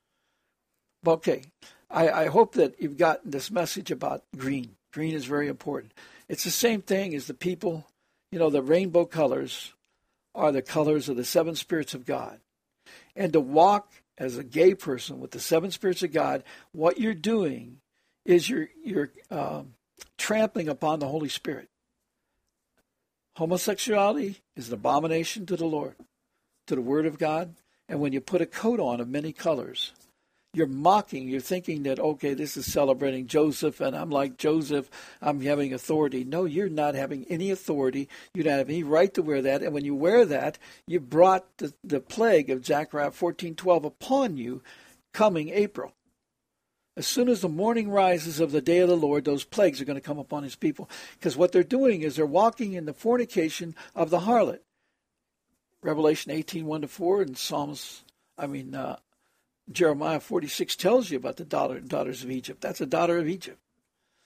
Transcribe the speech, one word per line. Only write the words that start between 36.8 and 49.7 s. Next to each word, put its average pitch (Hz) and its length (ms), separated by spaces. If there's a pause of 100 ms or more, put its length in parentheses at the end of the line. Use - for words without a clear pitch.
having 135 360
any 180 200
authority. 139 600 (240)
You 175 80
don't 143 160
have 131 100
any 165 140
right 160 320
to 185 80
wear 147 180
that. 135 220
And 156 100
when 143 140
you 143 80
wear 190 320
that, 143 320 (280)
you 165 140
brought 175 460 (120)
the, 143 140 (100)
the 147 180
plague 185 500
of 127 160
Zechariah 147 440
fourteen 170 440
twelve 170 300
upon 240 520
you 127 260 (520)
coming 170 360
April. 202 440 (1000)
As - 100
soon 247 220
as 214 140
the 180 60
morning 208 420
rises 175 500
of 156 100
the 147 100
day 165 180
of 180 100
the 175 80
Lord, 147 280
those 143 200
plagues 143 360